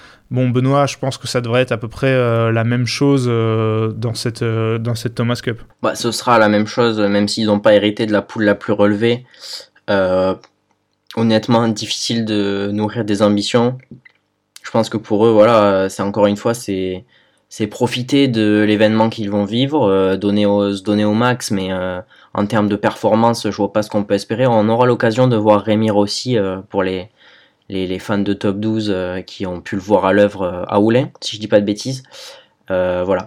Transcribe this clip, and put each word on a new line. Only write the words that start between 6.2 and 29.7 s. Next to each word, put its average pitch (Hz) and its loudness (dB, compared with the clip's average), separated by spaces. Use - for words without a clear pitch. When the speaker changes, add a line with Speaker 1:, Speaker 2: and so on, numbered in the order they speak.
Speaker 2:
la 107 6
même 104 2
chose, 117 0
même 101 2
s'ils 110 -2
n'ont 101 2
pas 107 6
hérité 104 2
de 107 -2
la 101 2
poule - -6
la 101 4
plus - -4
relevée. 104 2
Euh, 92 2
honnêtement, 113 2
difficile 113 -4
de 101 -2
nourrir 107 -4
des 104 -2
ambitions. 110 2
Je - -16
pense 113 0
que - -6
pour 107 0
eux, 117 6
voilà, 107 6
euh, 95 2
c'est - -8
encore 101 0
une 101 0
fois, 117 -2
c'est, 92 -6
c'est - -4
profiter 123 0
de 107 2
l'événement 110 2
qu'ils 110 -8
vont 101 -2
vivre, 127 0
euh, 95 2
donner 101 0
au, 101 2
se 98 -6
donner 104 0
au 104 0
max, 123 0
mais, 95 -4
euh, 92 -6
en 104 -2
termes 104 0
de 101 0
performance, 110 0
je 101 -6
vois 101 -4
pas 107 0
ce - -12
qu'on 104 -2
peut 101 -2
espérer. 113 -2
On 110 2
aura 120 2
l'occasion 120 2
de 120 2
voir 107 4
Rémi 107 0
Rossi, 104 0
euh, 95 -2
pour 98 -2
les, 92 -4
les, 95 -4
les 92 -6
fans 101 -4
de 101 -2
Top 98 -4
douze, 110 -4
euh, 92 -6
qui - -12
ont 90 -8
pu 101 -10